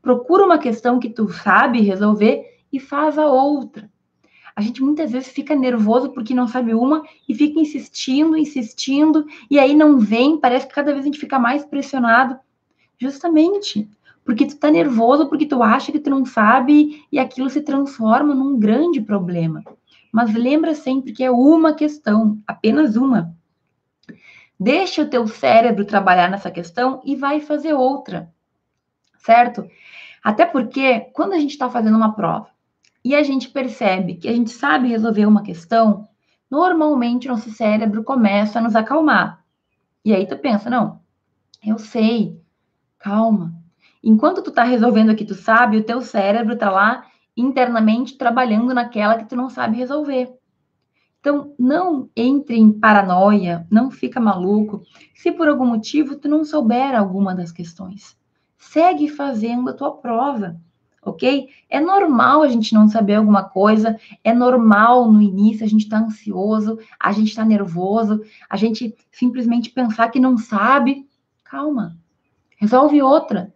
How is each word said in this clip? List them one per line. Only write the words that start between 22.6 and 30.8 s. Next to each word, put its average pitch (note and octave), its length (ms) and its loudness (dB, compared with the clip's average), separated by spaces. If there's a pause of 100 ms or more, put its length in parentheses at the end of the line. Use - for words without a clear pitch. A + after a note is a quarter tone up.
uma. A#3 380 0 (1300)
Deixa D4+ 420 0
o - 60 -2
teu A#3 180 -2
cérebro A3+ 580 2
trabalhar F#3 460 2
nessa F#3+ 200 -8
questão A#3+ 540 -6
e C#4 120 -4
vai C#4+ 240 -4
fazer D4 340 -4
outra. B3+ 580 -4 (920)
Certo? A#3 420 2 (560)
Até G#3 220 0
porque, A#3+ 560 -2 (120)